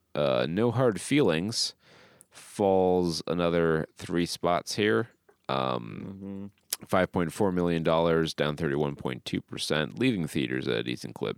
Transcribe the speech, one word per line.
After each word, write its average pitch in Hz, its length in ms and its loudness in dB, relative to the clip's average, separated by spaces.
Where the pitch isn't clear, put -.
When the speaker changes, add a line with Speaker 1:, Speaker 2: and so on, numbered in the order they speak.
Speaker 1:
Uh, 65 340 2
No 110 220 2
Hard 120 280 2
Feelings 104 760 0
falls 90 960 2
another 85 580 2
three 87 300 -2
spots - 500 -2
here. 110 340 2
Um, 64 540 -4
Speaker 2:
Mm-hmm. 98 280 -10
Speaker 1:
five 92 240 2
point 87 200 0
four 101 200 0
million 87 320 0
dollars, 82 500 2
down 73 240 -2
thirty-one 73 380 -2
point 64 280 -8
two - 180 -4
percent, - 580 -4
leaving 113 280 0
theaters 65 400 -2
at 62 100 0
a 57 60 -4
decent 62 320 -8
clip, 52 220 -6